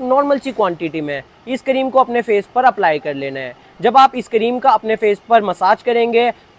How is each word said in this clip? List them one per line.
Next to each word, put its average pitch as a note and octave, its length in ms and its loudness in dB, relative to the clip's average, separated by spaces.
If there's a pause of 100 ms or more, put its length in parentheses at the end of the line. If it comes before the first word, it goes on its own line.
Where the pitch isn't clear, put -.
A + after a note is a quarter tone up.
normal C#4 380 0
सी C4+ 120 -8
quantity E3+ 500 -4
में D3 200 -8 (260)
इस B3 140 -6
cream C4 280 -2
को C4 100 2
अपने A#3+ 220 0
face G3+ 340 -2
पर B3 100 2
apply F#3 340 0
कर D3 140 -6
लेना C#3 260 -8
है। B2+ 160 -12 (260)
जब A3 160 2
आप C4+ 180 6
इस B3 120 -8
cream A#3+ 320 -2
का C4+ 120 0
अपने A3 240 0
face G#3 340 0
पर A3+ 140 4
massage F#3+ 380 0
करेंगे A#3 480 0 (300)